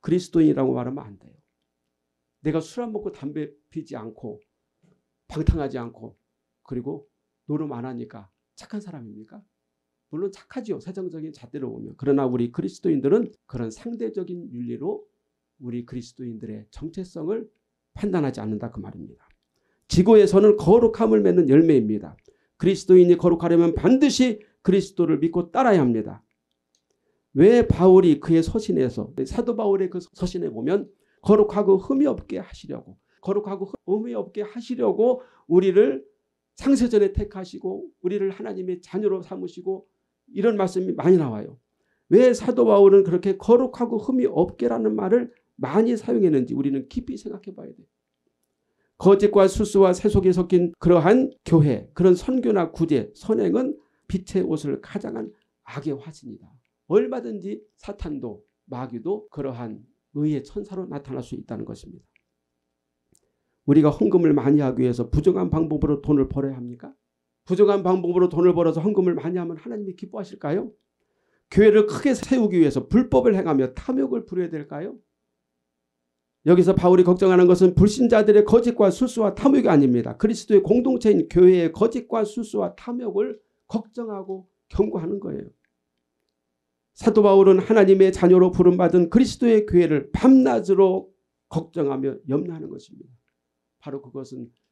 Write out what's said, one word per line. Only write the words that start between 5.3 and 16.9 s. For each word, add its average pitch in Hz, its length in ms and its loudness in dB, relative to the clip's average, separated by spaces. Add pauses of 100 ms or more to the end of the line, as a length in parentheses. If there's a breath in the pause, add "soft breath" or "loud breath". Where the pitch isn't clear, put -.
않고 117 380 -18 (460)
그리고 127 440 -14 (400)
노름 147 260 -8
안 117 120 -12
하니까 120 440 -16 (260)
착한 - 240 -16
사람입니까? 120 640 -20 (680)
물론 190 200 -8
착하지요. - 480 -14
세상적인 160 540 -14
잣대로 127 380 -14
보면. 113 260 -16
그러나 139 280 0
우리 120 260 -4
그리스도인들은 170 840 -2 (140)
그런 117 240 -10
상대적인 196 840 -12
윤리로 120 520 -10 (540)
우리 120 260 -12
그리스도인들의 117 840 -16
정체성을 180 800 -12 (440)